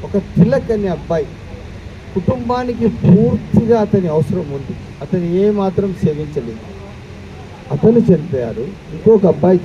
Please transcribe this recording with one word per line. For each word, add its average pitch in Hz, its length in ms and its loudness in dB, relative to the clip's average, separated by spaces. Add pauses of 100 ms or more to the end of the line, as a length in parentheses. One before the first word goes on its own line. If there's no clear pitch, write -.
ఒక 196 120 -2
తిలక్ 226 540 2
అనే 208 160 0
అబ్బాయి, 160 400 -2 (880)
కుటుంబానికి 247 720 -2
పూర్తిగా 226 920 4
అతని 196 260 0
అవసరం 160 400 -2 (100)
ఉంది, - 180 -10 (260)
అతను 175 240 -2
ఏ 190 260 2
మాత్రం 196 440 0 (100)
సేవించలేదు, 127 680 -4 (1000)
అతను 220 280 4
చనిపోయారు. 131 640 0
ఇంకొక 196 640 2
అబ్బాయి 175 400 4